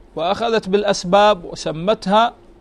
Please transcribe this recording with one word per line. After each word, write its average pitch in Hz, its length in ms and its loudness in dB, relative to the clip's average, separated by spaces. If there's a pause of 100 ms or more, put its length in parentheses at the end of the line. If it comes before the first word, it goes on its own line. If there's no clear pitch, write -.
(160)
وأخذت 202 540 -2
بالأسباب 202 760 2
وسمتها، 190 880 -2 (280)